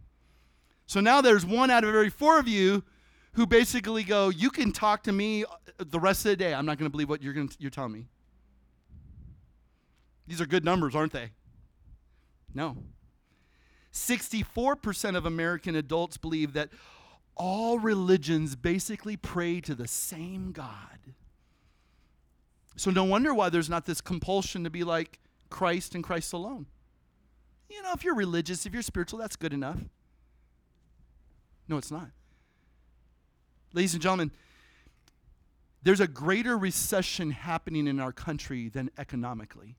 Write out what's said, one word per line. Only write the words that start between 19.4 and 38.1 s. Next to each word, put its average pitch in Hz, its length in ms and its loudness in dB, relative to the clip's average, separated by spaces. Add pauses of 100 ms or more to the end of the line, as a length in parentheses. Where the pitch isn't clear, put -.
to 151 120 -6
the 117 140 -8
same 185 640 -8
God. 113 460 -16 (1800)
So - 140 -2
no 190 140 4
wonder 226 300 4
why 196 160 2
there's 165 200 0
not 170 160 -4
this 233 140 -4
compulsion 185 640 -4
to 170 60 -6
be 170 120 -6
like 165 380 -4 (280)
Christ 180 460 -2
and 180 80 -6
Christ 165 300 -6
alone. 185 340 -10 (1000)
You 415 140 -18
know, 370 100 -4
if 339 100 -4
you're 339 140 2
religious, 170 500 -2
if 196 60 -12
you're 240 100 -6
spiritual, 190 380 -6
that's 220 160 -10
good 160 160 -6
enough. 139 260 -6 (1900)
No, 156 80 -2
it's 135 160 -6
not. 151 180 -10 (1600)
Ladies 175 220 2
and 165 80 -4
gentlemen, 180 300 0 (1500)
there's 190 160 6
a 190 80 4
greater 190 500 0
recession 185 720 -2
happening 160 560 -4
in 139 140 -2
our 131 120 -6